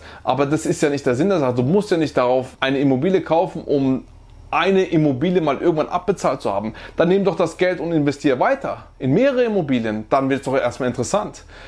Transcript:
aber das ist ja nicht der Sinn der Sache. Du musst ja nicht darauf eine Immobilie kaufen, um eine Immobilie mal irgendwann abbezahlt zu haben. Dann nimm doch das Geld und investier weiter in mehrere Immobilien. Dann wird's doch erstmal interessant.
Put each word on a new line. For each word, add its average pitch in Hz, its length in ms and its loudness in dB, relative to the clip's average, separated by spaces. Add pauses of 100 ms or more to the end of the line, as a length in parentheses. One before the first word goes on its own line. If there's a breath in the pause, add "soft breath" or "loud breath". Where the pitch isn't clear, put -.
(240 loud breath)
aber 131 220 0
das 139 220 -2
ist 165 160 -2
ja 147 80 2
nicht 143 160 -4
der 123 80 2
Sinn 160 140 0
der 185 100 0
Sache. 127 160 0
Du 127 80 0
musst 196 260 0
ja 185 80 0
nicht 156 180 -2
darauf 127 440 0
eine 135 180 0
Immobilie 143 440 2
kaufen, 185 420 -2
um 135 420 0 (460)
eine 190 320 2
Immobilie 156 580 2
mal 143 160 0
irgendwann 156 320 0
abbezahlt 170 500 -2
zu 104 140 -4
haben. 101 220 -4 (220 loud breath)
Dann 170 120 4
nimm 190 160 4
doch 170 100 0
das 160 220 -2
Geld 180 220 0
und 165 140 -4
investier 143 460 2
weiter 165 460 -2 (140)
in 135 160 2
mehrere 247 300 4
Immobilien. 127 680 -2
Dann 135 180 2
wird's 135 160 -2
doch 135 100 -2
erstmal 127 340 0
interessant. 139 540 -4 (240 loud breath)